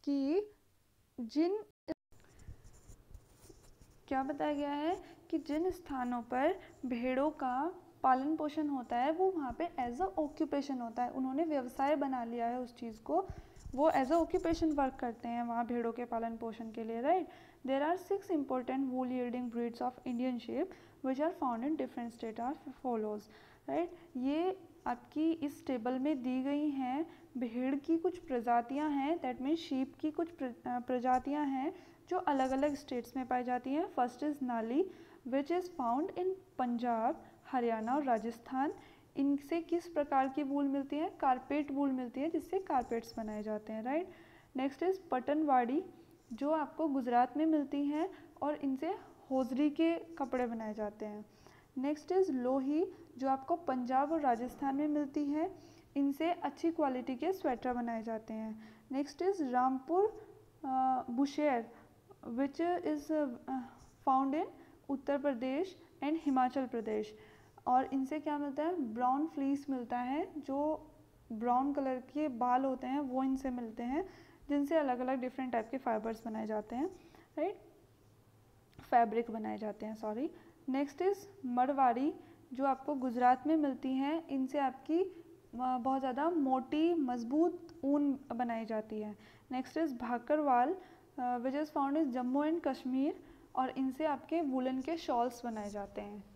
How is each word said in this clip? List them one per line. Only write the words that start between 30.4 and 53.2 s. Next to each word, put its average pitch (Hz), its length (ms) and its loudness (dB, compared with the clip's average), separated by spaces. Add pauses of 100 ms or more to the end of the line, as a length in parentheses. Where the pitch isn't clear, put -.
अ, 247 120 -2
प्रजातियां 254 680 0
हैं 269 260 -2 (360)
जो 359 80 0
अलग-अलग 277 580 2
स्टेट्स 240 400 -6
में 254 120 -4
पाई 247 160 0
जाती 247 300 -2
हैं। 359 220 -2
First 247 280 0
is 294 180 -2
नाली, 247 500 0 (360)
which 277 240 0
is 359 120 0 (180)
found 254 360 0
in 370 160 0 (240)
पंजाब, 240 680 0 (280)
हरियाणा 233 440 0
और 302 80 2
राजस्थान। 262 720 0 (440)
इनसे 285 440 2
किस 339 260 -2
प्रकार 285 420 2
की 294 140 -2
वूल 277 240 0
मिलती 277 280 -2
है? 320 140 -2
कारपेट 285 600 0
वूल 277 200 2
मिलती 254 300 -4
है, 311 80 0
जिससे 349 300 -2
कारपेट्स 240 580 -2
बनाए 214 260 -6
जाते 214 300 -6
हैं, 220 100 -6
राइट? 311 260 -2 (460)
नेक्स्ट 269 280 -2
is 381 140 2 (140)
पटनवाड़ी, 277 720 4 (500)
जो 277 180 0
आपको 311 360 0
गुजरात 247 500 2
में 311 80 4
मिलती 285 400 2
हैं 302 240 0 (320)
और 294 140 0
इनसे 285 320 -2 (440)
होजरी 262 380 2
के 330 260 2
कपड़े 254 520 -2
बनाए 220 260 -4
जाते 214 320 -6
हैं। 208 200 -10 (520)
नेक्स्ट 294 360 0
is 381 160 6
लोही, 269 640 2 (240)
जो 269 120 0